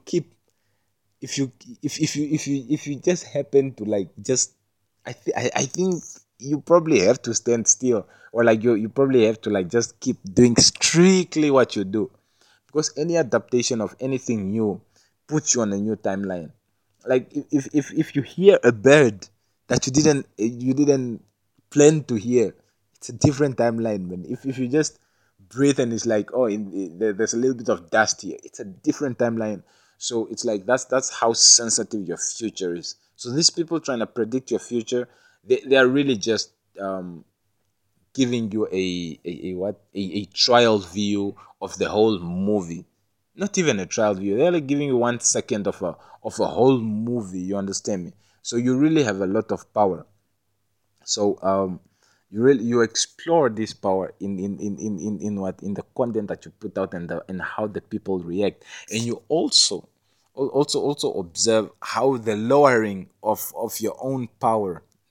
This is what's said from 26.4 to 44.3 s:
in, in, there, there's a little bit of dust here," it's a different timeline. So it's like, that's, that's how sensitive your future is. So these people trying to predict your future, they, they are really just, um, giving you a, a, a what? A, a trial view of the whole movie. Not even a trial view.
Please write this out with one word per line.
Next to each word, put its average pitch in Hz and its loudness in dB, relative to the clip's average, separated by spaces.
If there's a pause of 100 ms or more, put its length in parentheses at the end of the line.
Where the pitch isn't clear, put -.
in, 104 -4
in, 90 -6
there, 107 0
there's 104 -2
a 117 -2
little 127 2
bit 117 -4
of 87 -2
dust 110 0
here," 80 -12
it's - -20
a 107 -12
different 127 -4
timeline. 113 -2 (340)
So 113 -4
it's 107 -8
like, 104 -4
that's, 127 0
that's 131 -2
how 117 0
sensitive 110 2
your 85 -6
future 92 -6
is. 82 -12 (200)
So 120 -12
these 156 2
people 165 -4
trying 127 -4
to 113 -2
predict 120 -4
your 110 0
future, 120 -4 (360)
they, 120 0
they 135 4
are 127 6
really 139 2
just, 107 -2 (280)
um, 92 -8 (880)
giving 120 0
you 107 0
a, 90 -4
a, 87 -10
a 92 -8
what? 95 -6 (140)
A, 98 -8
a 98 -6
trial 117 4
view 101 -4 (260)
of 95 -12
the 95 -2
whole 104 2
movie. 90 -4 (500)
Not 202 -6
even 139 0
a 92 -4
trial 107 0
view. 98 -2